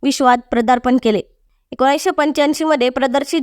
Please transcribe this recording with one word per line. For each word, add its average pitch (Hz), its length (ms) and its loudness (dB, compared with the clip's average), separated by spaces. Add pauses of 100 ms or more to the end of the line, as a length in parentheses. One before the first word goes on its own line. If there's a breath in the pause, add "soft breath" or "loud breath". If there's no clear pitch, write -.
विश्वात 262 340 2
पदार्पण 247 680 0
केले. 214 180 0 (500)
एकोणीसशे 285 400 0
पंच्याऐंशी 294 520 0
मध्ये 277 260 0
प्रदर्शित 277 540 -2